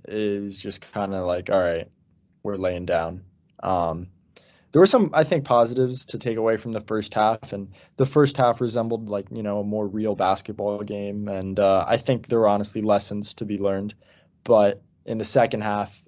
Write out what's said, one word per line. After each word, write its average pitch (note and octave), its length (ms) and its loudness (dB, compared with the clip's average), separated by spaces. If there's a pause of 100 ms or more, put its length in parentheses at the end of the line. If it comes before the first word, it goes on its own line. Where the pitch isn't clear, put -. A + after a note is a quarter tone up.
it G#2 340 -2
was G2 160 -10
just - 360 -12
kinda G2 300 -4
like, F2+ 260 -2
"All G2 100 4
right, E2+ 300 0 (540)
we're G2+ 140 -4
laying F2+ 280 -4
down." E2+ 380 -2 (380)
Um, F2 460 -2 (640)
there D3 80 4
were F3+ 60 10
some, G3 280 4
I D#3+ 100 4
think, D3 220 0
positives B2 640 2
to A#2 120 -10
take A2+ 180 -4
away A2+ 200 2
from A2+ 160 -8
the G#2+ 80 -6
first A2 340 -4
half, A2 380 0
and G2 160 -8 (280)
the C3 80 2
first C#3 320 4
half A#2+ 240 2
resembled, A2+ 480 -4
like, G2+ 220 -6
you A2+ 100 -10
know, G#2 200 -4
a - 20 -6
more G#2 240 -4
real G#2+ 280 -2
basketball G2+ 640 -2
game, G#2 460 -8
and, F#2+ 320 -4
uh, G2 280 4
I A#2 100 2
think B2 300 -2
there A#2 120 2
were A2 80 6
honestly G#2 360 0
lessons G#2 520 0
to A2 100 -10
be G2+ 120 -4
learned, G2 380 -4 (480)
but G#2 380 4 (240)
in A2+ 140 -4
the G#2+ 60 -4
second A2+ 360 2
half, G#2 460 -4